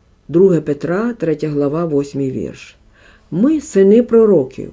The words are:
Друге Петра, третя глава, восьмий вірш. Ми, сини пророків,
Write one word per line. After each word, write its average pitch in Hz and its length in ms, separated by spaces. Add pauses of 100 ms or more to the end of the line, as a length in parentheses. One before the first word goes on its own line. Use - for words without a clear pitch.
(280)
Друге 170 340
Петра, 170 520
третя 156 360
глава, 143 360
восьмий 139 460
вірш. 85 440 (560)
Ми, 277 300
сини 202 420
пророків, 208 680